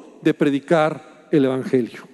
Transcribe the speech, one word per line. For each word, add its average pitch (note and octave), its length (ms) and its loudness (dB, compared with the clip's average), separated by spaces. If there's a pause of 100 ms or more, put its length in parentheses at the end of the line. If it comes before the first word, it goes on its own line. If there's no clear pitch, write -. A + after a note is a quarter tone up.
(220)
de D#3 120 2
predicar D#3 960 -2
el C#3+ 160 2
evangelio. C3 680 -2